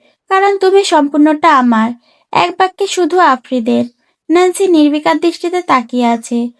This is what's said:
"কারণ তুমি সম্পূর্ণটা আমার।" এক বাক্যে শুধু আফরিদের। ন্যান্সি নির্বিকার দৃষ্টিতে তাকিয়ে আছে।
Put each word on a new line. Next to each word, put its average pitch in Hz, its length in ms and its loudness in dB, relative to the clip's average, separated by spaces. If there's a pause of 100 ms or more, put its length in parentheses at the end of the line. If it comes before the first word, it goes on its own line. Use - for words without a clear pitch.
(280)
"কারণ 392 300 0
তুমি 392 260 2
সম্পূর্ণটা 302 720 2
আমার।" 233 320 0 (420)
এক 349 260 -2
বাক্যে 381 280 -2
শুধু 359 320 -2
আফরিদের। 247 680 0 (460)
ন্যান্সি 359 360 2
নির্বিকার 302 520 2
দৃষ্টিতে 339 440 -4
তাকিয়ে 247 440 -2
আছে। 233 420 -4 (120)